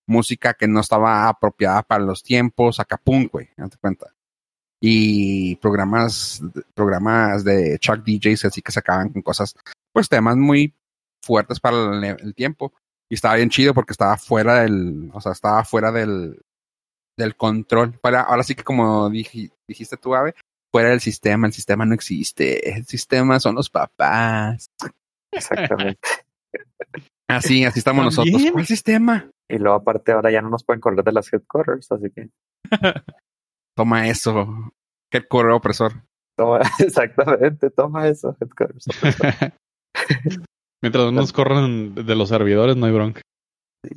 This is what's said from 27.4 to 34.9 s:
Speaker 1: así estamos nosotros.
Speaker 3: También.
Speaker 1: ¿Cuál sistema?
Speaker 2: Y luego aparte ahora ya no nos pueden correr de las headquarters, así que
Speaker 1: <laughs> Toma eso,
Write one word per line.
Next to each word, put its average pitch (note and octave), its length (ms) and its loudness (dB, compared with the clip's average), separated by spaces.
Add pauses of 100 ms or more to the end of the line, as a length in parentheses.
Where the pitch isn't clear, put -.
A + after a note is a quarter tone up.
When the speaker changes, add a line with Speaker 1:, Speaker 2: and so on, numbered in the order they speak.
Speaker 1:
así A#2+ 140 0
estamos C3 260 2
nosotros. B2 260 2
Speaker 3:
También. C#4+ 220 4
Speaker 1:
¿Cuál D#4 140 -2
sistema? A3 600 0 (200)
Speaker 2:
Y A2+ 80 -4
luego G#2 200 4
aparte A2 360 0
ahora A2 180 2
ya A2 120 4
no A2 80 -6
nos A#2 120 -4
pueden A#2 160 0
correr G2 240 0
de G#2+ 80 0
las A2 220 -2
headquarters, C3+ 580 -4
así G#2 200 -6
que A2+ 180 -18 (340)
Speaker 1:
<laughs> F#3+ 400 -2 (720)
Toma A2+ 340 2
eso, A2 600 -4 (400)